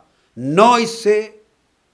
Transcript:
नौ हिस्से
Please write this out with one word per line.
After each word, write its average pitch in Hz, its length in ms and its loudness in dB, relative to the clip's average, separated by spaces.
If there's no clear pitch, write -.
नौ 180 380 2
हिस्से 226 420 -2